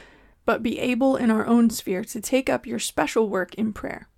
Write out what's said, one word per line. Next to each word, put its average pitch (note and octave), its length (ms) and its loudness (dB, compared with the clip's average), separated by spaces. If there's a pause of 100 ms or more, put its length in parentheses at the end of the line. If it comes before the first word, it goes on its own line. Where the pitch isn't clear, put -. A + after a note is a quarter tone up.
(440)
but A3+ 200 0
be A3+ 160 -2
able B3+ 360 2
in B3 160 2
our G#3+ 140 0
own A#3 240 6
sphere G#3 340 -4
to - 160 -10
take C4 300 0
up B3 160 -2
your A#3 140 -8
special - 500 0
work F#3 260 -4
in G#3+ 180 -2
prayer - 440 -12